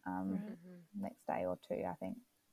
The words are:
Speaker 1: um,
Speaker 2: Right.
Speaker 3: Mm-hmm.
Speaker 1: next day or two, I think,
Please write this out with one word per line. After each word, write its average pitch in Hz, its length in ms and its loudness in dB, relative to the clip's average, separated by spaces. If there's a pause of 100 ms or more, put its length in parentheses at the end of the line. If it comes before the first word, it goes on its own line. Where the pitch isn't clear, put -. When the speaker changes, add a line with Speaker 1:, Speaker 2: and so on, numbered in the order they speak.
Speaker 1:
um, 92 240 2
Speaker 2:
Right. 190 100 4
Speaker 3:
Mm-hmm. 180 640 -8
Speaker 1:
next - 240 -6
day - 180 2
or 90 120 2 (100)
two, - 180 2
I 90 100 2
think, - 220 -2 (360)